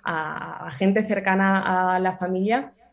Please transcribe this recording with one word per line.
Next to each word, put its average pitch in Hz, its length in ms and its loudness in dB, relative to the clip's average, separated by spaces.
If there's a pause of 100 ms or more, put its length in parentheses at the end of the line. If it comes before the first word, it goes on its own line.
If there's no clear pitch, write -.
a, 165 640 -6
a 160 40 -10
gente 196 340 2
cercana 190 880 2
a 185 40 2
la 185 140 2
familia 190 600 -2 (200)